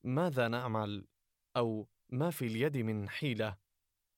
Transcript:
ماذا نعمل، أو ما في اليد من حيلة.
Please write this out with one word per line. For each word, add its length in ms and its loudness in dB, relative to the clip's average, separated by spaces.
ماذا 440 2
نعمل، 580 -2
أو 320 0
ما 220 0
في 160 -2
اليد 300 2
من 320 0
حيلة. 480 -2